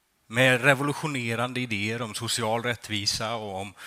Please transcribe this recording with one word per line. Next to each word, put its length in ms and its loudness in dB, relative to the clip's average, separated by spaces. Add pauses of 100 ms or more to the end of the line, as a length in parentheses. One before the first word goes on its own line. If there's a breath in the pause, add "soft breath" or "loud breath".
(280)
med 340 4
revolutionerande 1000 2
idéer 420 -2
om 140 -6
social 480 -2
rättvisa 720 -2
och 260 -6
om 120 -10 (140 loud breath)